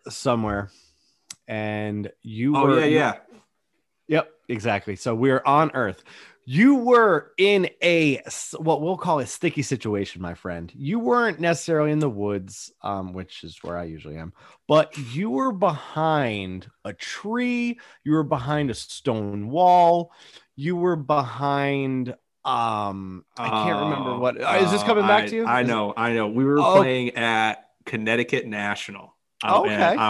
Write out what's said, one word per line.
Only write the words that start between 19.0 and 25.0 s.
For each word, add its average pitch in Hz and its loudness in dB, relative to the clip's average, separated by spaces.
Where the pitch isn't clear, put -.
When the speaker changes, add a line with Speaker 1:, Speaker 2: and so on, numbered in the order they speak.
Speaker 1:
wall. 175 4
You 160 -4
were 175 0
behind, 139 -2
um, 104 -4
I 120 -6
can't 107 0
remember 123 -2
Speaker 2:
Oh, 123 -6
Speaker 1:
what, 123 -2
uh, - 0
is 185 4
this 202 0
coming 208 2